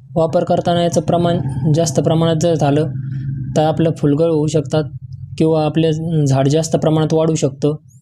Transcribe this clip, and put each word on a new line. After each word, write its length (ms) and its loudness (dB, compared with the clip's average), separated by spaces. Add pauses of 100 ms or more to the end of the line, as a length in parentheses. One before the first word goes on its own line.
(160)
वापर 280 0
करताना 380 0
याचं 180 2
प्रमाण 380 0 (360)
जास्त 260 0
प्रमाणात 400 2
जर 140 2
झालं 360 0 (680)
तर 60 2
आपलं 360 2
फुलगळ 320 2
होऊ 160 0
शकतात 380 -2 (540)
किंवा 260 2
आपले 280 0 (340)
झाड 220 2
जास्त 280 0
प्रमाणात 360 2
वाढू 220 2
शकतं. 420 -2 (260)